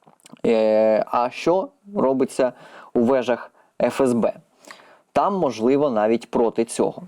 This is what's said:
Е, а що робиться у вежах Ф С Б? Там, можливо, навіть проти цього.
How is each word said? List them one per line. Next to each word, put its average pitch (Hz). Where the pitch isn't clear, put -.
Е, 110
а 123
що 185
робиться 131
у 127
вежах 120
Ф 120
С 131
Б? 117
Там, 170
можливо, 139
навіть 113
проти 117
цього. -